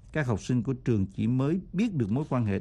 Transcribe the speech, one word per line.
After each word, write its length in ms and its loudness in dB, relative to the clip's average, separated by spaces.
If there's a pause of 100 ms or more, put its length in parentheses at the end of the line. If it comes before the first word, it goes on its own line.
(120)
các 160 0
học 140 0
sinh 220 0
của 100 -2
trường 320 2
chỉ 220 -2
mới 340 0 (120)
biết 200 0
được 180 0
mối 180 0
quan 160 0
hệ 160 0